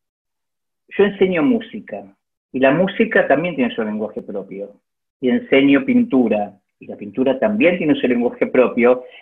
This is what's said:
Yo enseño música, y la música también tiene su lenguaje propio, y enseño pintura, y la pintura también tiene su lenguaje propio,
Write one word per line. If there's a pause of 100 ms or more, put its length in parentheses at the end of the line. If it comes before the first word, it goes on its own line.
(960)
Yo
enseño
música, (360)
y
la
música
también
tiene
su
lenguaje
propio, (440)
y
enseño
pintura, (200)
y
la
pintura
también
tiene
su
lenguaje
propio, (180)